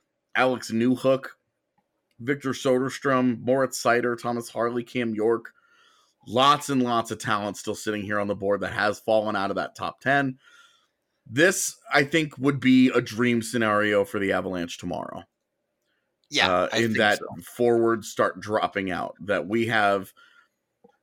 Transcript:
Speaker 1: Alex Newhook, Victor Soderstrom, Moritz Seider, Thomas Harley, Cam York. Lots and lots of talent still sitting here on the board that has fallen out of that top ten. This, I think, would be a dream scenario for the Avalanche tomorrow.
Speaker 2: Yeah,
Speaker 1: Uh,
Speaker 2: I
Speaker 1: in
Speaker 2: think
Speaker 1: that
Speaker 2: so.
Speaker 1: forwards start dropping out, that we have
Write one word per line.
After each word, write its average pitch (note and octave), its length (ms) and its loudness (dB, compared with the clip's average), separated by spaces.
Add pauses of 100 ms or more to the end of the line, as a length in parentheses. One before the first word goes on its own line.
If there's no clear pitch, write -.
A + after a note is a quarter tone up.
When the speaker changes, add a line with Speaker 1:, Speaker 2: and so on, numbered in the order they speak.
(360)
Speaker 1:
Alex B2 360 0
Newhook, B2+ 560 2 (920)
Victor C3+ 320 -4
Soderstrom, B2+ 920 0
Moritz B2+ 400 0
Seider, A#2+ 400 0
Thomas A#2+ 280 -6
Harley, A#2 340 -4
Cam A#2 320 -4
York. A2+ 380 0 (760)
Lots C#3 420 2
and C3 140 0
lots A#2 260 0
of A2 80 -6
talent G#2 400 -4
still - 160 -6
sitting G#2 300 -4
here G#2 160 -2
on G2+ 80 -2
the G2+ 80 -2
board G2 260 -2
that F2+ 120 -6
has G#2 260 0
fallen G#2+ 360 2
out G2 140 -2
of F#2+ 60 -4
that F2 200 -6
top F2 260 -10
ten. C3+ 360 0 (880)
This, D#3+ 500 2 (160)
I D3 120 4
think, D3+ 340 -2
would C#3 220 0
be B2+ 300 8
a B2 120 2
dream A#2 400 0
scenario G#2 640 2
for G#2 140 -6
the G2 140 0
Avalanche F#2 440 -4
tomorrow. F2+ 460 -8 (1040)
Speaker 2:
Yeah, B2+ 220 2
Speaker 1:
Uh, F2+ 200 2
Speaker 2:
I A2+ 60 -2
Speaker 1:
in A#2 60 2
Speaker 2:
think A#2 160 -2
Speaker 1:
that G#2 200 2
Speaker 2:
so. F2+ 60 -10 (300)
Speaker 1:
forwards A#2 540 2
start G2+ 300 -2
dropping F#2+ 520 -2
out, E2+ 300 -6
that F2 260 -2
we A2+ 200 0
have G2+ 460 0 (880)